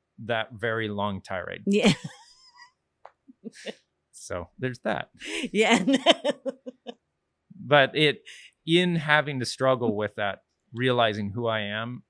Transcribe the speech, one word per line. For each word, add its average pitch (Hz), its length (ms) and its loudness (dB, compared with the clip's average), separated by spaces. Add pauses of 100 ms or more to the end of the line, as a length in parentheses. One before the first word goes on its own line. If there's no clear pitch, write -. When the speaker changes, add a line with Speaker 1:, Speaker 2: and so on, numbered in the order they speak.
(240)
Speaker 1:
that 110 280 -4
very 110 360 -2
long 101 340 -4
tirade. 90 440 -8
Speaker 2:
Yeah. 202 320 4
<laughs> - 40 -18 (2000)
Speaker 1:
So 87 360 -10 (100)
there's 127 220 -6
that. - 300 -6 (420)
Speaker 2:
Yeah. 214 380 4
<laughs> 277 40 4 (1700)
Speaker 1:
But 131 340 4
it, 147 280 2 (440)
in 175 300 4
having 147 440 0
to 120 40 -4
struggle 120 500 2
with 104 200 -2
that, 101 240 -2 (340)
realizing 113 640 2
who 117 140 -2
I 110 120 0
am, 110 500 -6